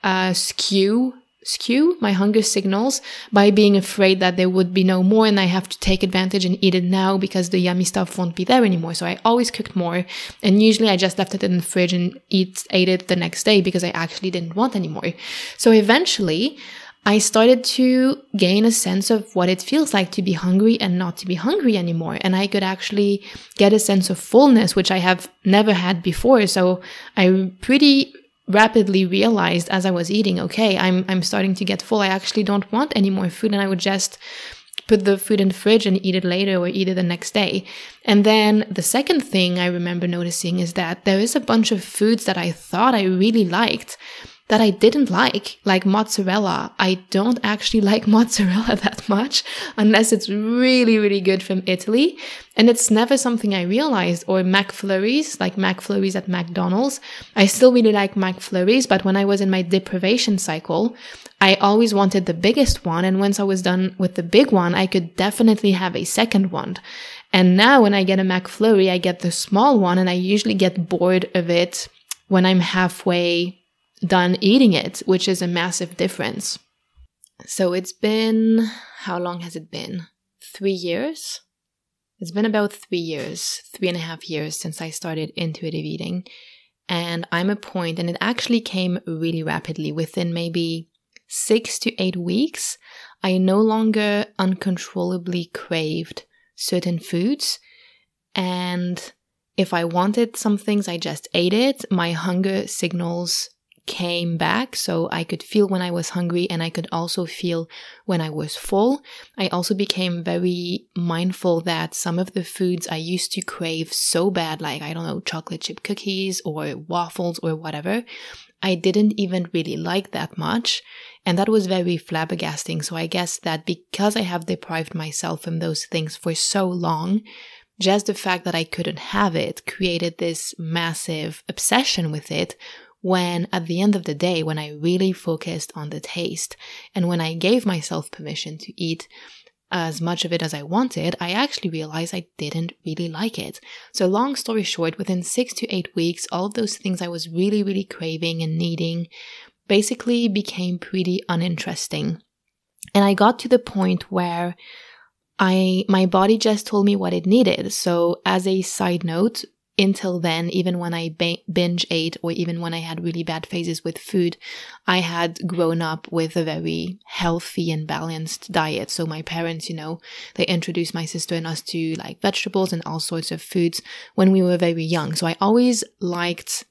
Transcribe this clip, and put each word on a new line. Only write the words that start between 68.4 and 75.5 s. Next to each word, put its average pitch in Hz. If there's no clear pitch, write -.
I 180
get 180
the 175
small 226
one, 180
and 185
I 180
usually 208
get 185
bored 185
of 170
it 175
when 185
I'm 185
halfway 175
done 180
eating 226
it, -
which 185
is 185
a 180
massive 175